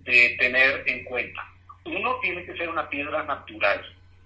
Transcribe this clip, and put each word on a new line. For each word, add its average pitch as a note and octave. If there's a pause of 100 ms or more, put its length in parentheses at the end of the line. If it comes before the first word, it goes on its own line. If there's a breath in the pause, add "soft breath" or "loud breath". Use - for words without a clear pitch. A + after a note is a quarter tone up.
de B2
tener C3
en B2
cuenta. B2 (440)
Uno, G#3+
tiene F3
que F3
ser E3+
una D#3
piedra D3
natural. G#2+ (420)